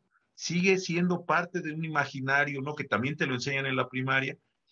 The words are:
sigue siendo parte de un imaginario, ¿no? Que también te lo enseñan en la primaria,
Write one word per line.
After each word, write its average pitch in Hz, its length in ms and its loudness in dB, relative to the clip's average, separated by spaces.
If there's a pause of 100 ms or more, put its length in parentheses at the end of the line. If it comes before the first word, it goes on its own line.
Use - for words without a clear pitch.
(340)
sigue 180 440 2
siendo 175 460 0
parte 175 360 0
de 151 120 -6
un 160 120 -6
imaginario, 139 760 0
¿no? 147 140 -4
Que - 100 -6
también 127 320 0
te 160 100 0
lo 131 80 0
enseñan 135 300 -2
en 131 120 -2
la 127 120 0
primaria, 135 480 0 (360)